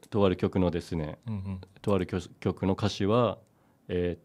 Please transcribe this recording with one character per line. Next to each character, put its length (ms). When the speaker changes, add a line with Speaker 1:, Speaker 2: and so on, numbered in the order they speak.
Speaker 1:
ー、 80
と 160
あ 40
る 80
曲 220
の 120
で 100
す 140
ね、 220
Speaker 2:
う 40
ん、 20
う 40
ん。 240
Speaker 1:
と 120
あ 40
る 80
曲、 240
曲 280
の 60
歌 160
詞 160
は、 320
え 280
ー 0
っ 80